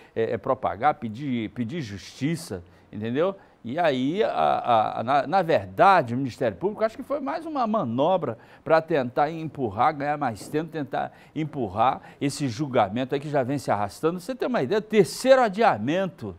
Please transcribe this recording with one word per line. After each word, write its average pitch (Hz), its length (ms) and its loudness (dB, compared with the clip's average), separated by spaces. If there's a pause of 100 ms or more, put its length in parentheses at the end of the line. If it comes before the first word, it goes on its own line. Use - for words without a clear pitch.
(140)
é, 113 180 -2
é, 117 40 0
propagar, 107 600 0
pedir, 120 540 -6
pedir 123 300 -6
justiça, 113 840 -6 (300)
entendeu? 123 420 -2 (300)
E 117 120 -8
aí, 156 460 2
a, - 80 2
a, 120 680 2
a, - 20 -4
na, 131 240 0
na 180 160 2
verdade, 139 720 4
o - 20 -2
Ministério 123 400 -2
Público, 208 280 -2
acho 220 120 -4
que 277 60 -10
foi 285 160 -6
mais 294 260 -6
uma 285 220 -2
manobra 156 720 0 (240)
pra 160 180 4
tentar 147 500 0
empurrar, 147 680 -2
ganhar 147 200 -2
mais 123 320 -6
tempo, 156 220 -4
tentar 143 420 -6 (220)
empurrar 127 640 -2 (200)
esse 139 260 -2
julgamento 123 680 0
aí 143 60 -2
que 151 80 -10
já 143 140 2
vem 135 160 -2
se - 100 -6
arrastando. 127 520 -2
Você 254 120 -8
tem 254 140 -6
uma 233 160 -2
ideia, 175 180 0
terceiro 254 600 4
adiamento, 175 960 0